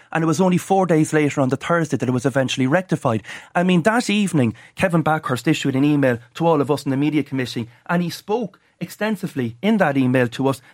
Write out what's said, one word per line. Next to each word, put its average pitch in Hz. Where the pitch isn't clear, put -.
and 160
it -
was 160
only 185
four 190
days 156
later 151
on 127
the 135
Thursday 165
that 120
it 127
was 127
eventually 131
rectified. 135
I 175
mean, 180
that 226
evening, 170
Kevin 170
Bakhurst 151
issued 143
an 135
email 139
to 165
all 160
of 131
us 143
in 139
the 131
media 147
committee, 127
and 175
he 170
spoke 214
extensively 170
in 214
that 156
email 127
to 131
us 135